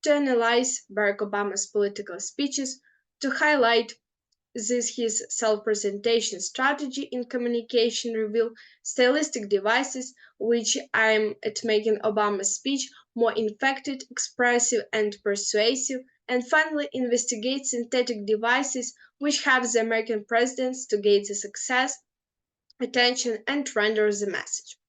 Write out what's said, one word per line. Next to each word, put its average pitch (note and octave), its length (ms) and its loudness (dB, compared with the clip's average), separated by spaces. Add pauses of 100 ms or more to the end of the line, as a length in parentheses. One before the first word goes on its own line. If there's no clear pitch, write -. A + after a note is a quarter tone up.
to D4 100 4
analyze B3+ 680 2 (100)
Barack G3+ 280 0
Obama's G3+ 480 -2
political G3+ 520 -2
speeches, C4+ 600 -4 (400)
to C4+ 80 -2
highlight A#3+ 640 2 (600)
this A#3+ 400 -2
his A3+ 360 -2
self-presentation G#3+ 1080 0
strategy C#4 720 -2
in B3 140 -4
communication A#3+ 880 0
reveal, A3 380 0 (320)
stylistic B3+ 680 0
devices, A#3 640 0 (260)
which A#3 380 0 (160)
I'm G#3+ 500 2
at G#3+ 220 -6
making G#3+ 400 2
Obama's G#3 520 0
speech C4+ 340 -4 (260)
more A#3 160 2
infected, C4 800 -2
expressive, A#3+ 840 0
and G#3 320 0
persuasive, A#3 760 0 (260)
and B3 180 0
finally D#4 460 2
investigate B3 720 0
synthetic A#3+ 640 -2
devices A#3 680 0 (240)
which D4 240 0
have B3+ 280 2
the A#3 100 2
American A3+ 440 -2
presidents B3+ 600 0
to G#3+ 100 0
gain G3+ 320 4
the G3+ 60 -6
success, B3+ 600 -2 (840)
attention, B3 560 0 (100)
and C#4 300 -2
render G#3+ 340 2
the G3+ 160 -2
message. - 520 -8 (100)